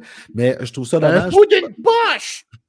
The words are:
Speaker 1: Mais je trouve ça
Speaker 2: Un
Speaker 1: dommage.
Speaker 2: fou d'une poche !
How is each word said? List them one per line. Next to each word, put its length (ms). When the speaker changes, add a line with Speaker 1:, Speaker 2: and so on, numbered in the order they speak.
Speaker 1:
Mais 280
je 100
trouve 160
ça 100
Speaker 2:
Un 40
Speaker 1:
dommage. 320
Speaker 2:
fou 160
d'une 340
poche ! 600